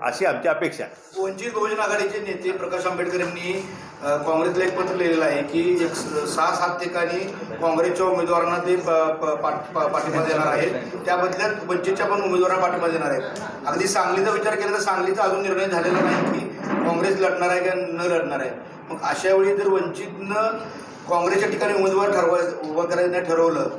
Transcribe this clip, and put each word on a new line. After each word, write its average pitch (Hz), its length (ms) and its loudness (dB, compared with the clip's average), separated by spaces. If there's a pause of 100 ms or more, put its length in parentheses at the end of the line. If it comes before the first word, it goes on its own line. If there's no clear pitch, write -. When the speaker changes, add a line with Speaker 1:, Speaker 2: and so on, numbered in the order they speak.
Speaker 1:
अशी 123 240 -2
आमची 147 220 0
अपेक्षा 170 360 -2
आहे. - 380 -10
Speaker 2:
वंचित 190 300 -6
बहुजन 214 260 -2
आघाडीचे 208 400 0
नेते 185 340 -4
प्रकाश 175 340 -4
आंबेडकर 180 340 -2
यांनी, 175 500 -4 (320)
अ, 143 140 0
काँग्रेसला 165 480 0
एक 180 140 0
पत्र 175 160 -2
लिहिलेलं 165 300 2
आहे 143 180 2
की 170 420 2
एक 165 60 0
स-, 151 440 -4
सहा 170 200 2
सात 180 240 -2
ठिकाणी 175 400 -2 (380)
काँग्रेसच्या 170 500 2
उमेदवारांना 175 520 2
ते 180 180 2
प-, 175 140 -2
प-, 156 520 2
पाठ-, - 320 -4
पा-, 156 120 0
पाठिंबा 160 380 0
देणार 156 220 2
आहेत, 160 240 2 (340)
त्या 180 120 2
बदल्यात 185 340 0 (160)
वंचितच्या 185 400 0
पण 202 160 0
उमेदवारांना 180 440 2
पाठिंबा 170 220 0
देणार 156 220 0
आहेत. 131 120 -2 (440)
अगदी 170 200 0
सांगलीचा 190 440 2
विचार 214 240 0
केला 202 180 -2
तर 214 80 0
सांगलीचा 196 420 0
अजून 190 200 2
निर्णय 190 240 0
झालेला 180 340 2
नाही - 400 0
की - 80 -6 (360)
काँग्रेस 170 360 2
लढणार 180 280 2
आहे 180 120 2
का 185 140 0
न 175 260 -4
लढणार 160 400 0
आहे. 127 100 -4 (380)
मग 160 140 -8
अशा 151 320 2
वेळी 190 220 6
जर 202 120 2
वंचितनं 190 920 -2 (520)
काँग्रेसच्या 185 400 2
ठिकाणी - 240 0
उमेदवार 190 360 4
ठरवाय-, 170 600 2
उभं 165 160 0
करायचं 175 240 2
नाही 180 140 0
ठरवलं 165 440 4 (100)